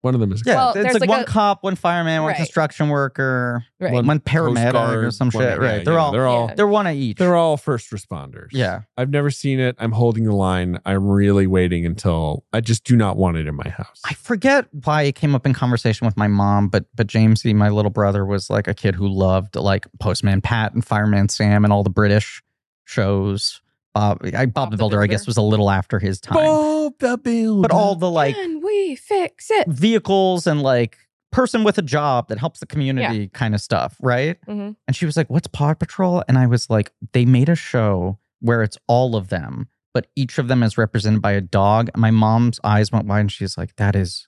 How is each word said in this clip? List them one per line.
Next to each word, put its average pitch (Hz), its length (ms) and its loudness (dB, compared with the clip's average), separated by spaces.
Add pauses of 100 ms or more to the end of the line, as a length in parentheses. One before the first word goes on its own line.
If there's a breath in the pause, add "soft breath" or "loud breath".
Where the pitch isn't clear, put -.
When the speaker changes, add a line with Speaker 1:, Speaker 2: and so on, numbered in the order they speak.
Speaker 1:
One 127 120 0
of 123 60 2
them 101 120 0
is 107 100 -6
a - 80 -8
Speaker 2:
Yeah, 208 60 4
Speaker 3:
Well, 254 120 2
Speaker 2:
it's 233 140 -2
Speaker 3:
there's, 247 100 0
Speaker 2:
like, 226 80 2
Speaker 3:
like, - 80 0
Speaker 2:
one - 120 2
Speaker 3:
a 233 40 -4
Speaker 2:
cop, 202 400 0
one 196 120 -4
fireman, 170 440 -2
one 156 120 -2
Speaker 3:
Right. 160 40 -4
Speaker 2:
construction 156 540 -2
worker, 127 760 -2 (160)
Speaker 3:
Right. 185 100 -4
Speaker 1:
One 123 160 0
Speaker 2:
one 151 140 2
paramedic 127 520 0
Speaker 1:
Coast - 20 -
Guard, 113 320 0
Speaker 2:
or 120 40 -2
some 127 200 -2
Speaker 1:
one, 110 160 -2
Speaker 2:
shit. 98 120 -2
Speaker 1:
yeah, 123 80 0
Speaker 2:
Right. 107 160 -2
They're 160 120 0
Speaker 1:
yeah, 165 60 4
Speaker 2:
all, 151 120 0
Speaker 1:
they're 127 140 0
all, 120 220 0
Speaker 3:
Yeah. - 80 -10
Speaker 2:
they're 208 100 2
one 202 200 2
of 160 80 -2
each. 131 220 -4
Speaker 1:
they're 180 200 2
all 165 200 2
first 131 340 -6
responders. 101 640 -14
Speaker 2:
Yeah. 110 300 -2 (160)
Speaker 1:
I've 127 100 -2
never 143 220 0
seen 135 300 -2
it. 127 180 0
I'm 117 140 -2
holding 113 320 2
the 107 100 2
line. 90 500 0
I'm 98 240 0
really 101 380 4
waiting 90 400 0
until, 82 680 -2
I 110 80 0
just 113 240 -2
do 123 120 4
not 104 200 2
want 90 220 0
it 76 80 -4
in 73 80 -6
my - 160 -8
house. - 340 -14
Speaker 2:
I - 80 -6
forget 254 540 0 (180)
why 151 200 2
it 143 100 0
came 143 200 0
up 131 120 0
in 135 80 2
conversation 120 500 0
with 110 140 0
my 104 100 2
mom, 101 400 2
but, 98 160 0 (100)
but 110 120 0
Jamesy, 110 480 4
my 104 160 4
little 104 200 0
brother, 101 360 0
was, 98 240 -4
like, 104 180 0
a 101 60 -2
kid 98 220 -2
who 98 120 -2
loved, 95 480 0
like, 98 300 -2 (140)
Postman 101 420 0
Pat 110 320 -2
and 113 100 -2
Fireman 104 460 0
Sam 104 340 2
and 104 80 4
all 101 100 2
the 98 60 0
British 104 540 0 (420)
shows. 98 760 -2 (340)
Bob, 104 300 0
I, 131 220 -2
Bob 117 80 -4
Speaker 3:
Bob 127 160 -2
Speaker 2:
the 107 60 -4
Speaker 3:
the 98 40 -4
Speaker 2:
Builder, 107 180 0
I 104 80 2
Speaker 3:
Builder. 98 60 0
Speaker 2:
guess, 104 140 -4
was 110 100 -2
a 113 60 2
little 104 280 2
after 95 300 -2
his 95 200 -4
time. - 140 -8
Speaker 1:
Bob 311 640 2
the 247 180 -2
Builder. 226 520 0
Speaker 2:
But - 20 2
all 202 240 2
the, 175 160 -2
like, 147 240 0
Speaker 3:
Can 339 260 -8
we 392 360 -2
fix - 560 -4
it? 403 160 2
Speaker 2:
vehicles 190 800 2
and, 151 140 0
like, 123 360 0 (320)
person 240 320 2
with 208 160 2
a 196 40 -2
job 143 460 0
that 104 100 -6
helps 156 200 -6
the - 80 -14
community 135 560 -2
Speaker 3:
Yeah. 101 100 -6
Speaker 2:
kind 110 220 -2
of 101 60 0
stuff, - 420 -4
right? 131 340 0 (120)
Speaker 3:
Mm-hmm. 208 240 -10 (160)
Speaker 2:
And 135 80 -2
she 175 100 -4
was 151 100 -2
like, 160 140 -2
"What's 143 180 -2
Paw 147 260 0
Patrol?" 180 540 -2
And 131 100 4
I 127 80 4
was 120 240 0
like, 107 220 0 (200)
"They 123 120 2
made 127 240 4
a 170 80 2
show 101 640 -2 (220)
where 117 220 2
it's - 160 -4 (100)
all 120 280 2
of 95 120 -4
them, 76 400 -8 (240)
but 120 140 -4 (100)
each 135 220 -4
of 127 100 -2
them 123 160 2
is 107 140 0
represented 107 440 0
by 104 100 0
a 101 80 0
dog." 101 540 2
And 113 60 -2
my 113 120 4
mom's 113 500 2
eyes 107 300 2
went 107 140 0
wide 101 140 0
and 101 120 0
she's - 260 -8
like, - 180 -8
"That 101 200 0
is" 92 320 -4